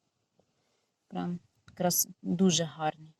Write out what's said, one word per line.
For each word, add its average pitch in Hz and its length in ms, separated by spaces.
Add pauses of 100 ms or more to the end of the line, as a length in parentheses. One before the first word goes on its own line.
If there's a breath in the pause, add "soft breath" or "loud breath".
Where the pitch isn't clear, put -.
(1080)
Прям 175 320 (380)
крас-, 180 320 (120)
дуже 180 420
гарний. 156 560